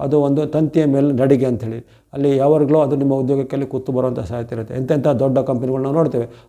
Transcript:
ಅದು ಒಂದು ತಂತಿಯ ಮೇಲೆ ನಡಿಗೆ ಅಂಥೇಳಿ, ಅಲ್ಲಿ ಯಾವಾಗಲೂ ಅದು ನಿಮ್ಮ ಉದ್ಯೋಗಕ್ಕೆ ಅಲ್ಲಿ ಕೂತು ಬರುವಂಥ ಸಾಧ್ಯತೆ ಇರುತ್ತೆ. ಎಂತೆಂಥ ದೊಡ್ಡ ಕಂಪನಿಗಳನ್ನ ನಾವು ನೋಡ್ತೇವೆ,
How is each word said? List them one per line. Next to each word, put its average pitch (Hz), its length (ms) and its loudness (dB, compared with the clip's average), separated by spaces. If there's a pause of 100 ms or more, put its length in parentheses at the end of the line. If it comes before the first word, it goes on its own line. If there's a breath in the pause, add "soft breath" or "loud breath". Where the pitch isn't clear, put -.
ಅದು 143 220 2
ಒಂದು 143 260 0
ತಂತಿಯ 151 380 0
ಮೇಲೆ 139 280 2
ನಡಿಗೆ 135 320 2
ಅಂಥೇಳಿ, 117 400 -4 (280 soft breath)
ಅಲ್ಲಿ 143 240 0
ಯಾವಾಗಲೂ 147 420 4
ಅದು 143 160 0
ನಿಮ್ಮ 139 180 0
ಉದ್ಯೋಗಕ್ಕೆ 135 420 -2
ಅಲ್ಲಿ 139 120 -4
ಕೂತು 135 240 -6
ಬರುವಂಥ 123 280 -2
ಸಾಧ್ಯತೆ 117 360 -8
ಇರುತ್ತೆ. 113 200 -8
ಎಂತೆಂಥ 131 320 0
ದೊಡ್ಡ 135 320 2
ಕಂಪನಿಗಳನ್ನ 131 440 -2
ನಾವು 139 120 -2
ನೋಡ್ತೇವೆ, 135 320 0 (220 loud breath)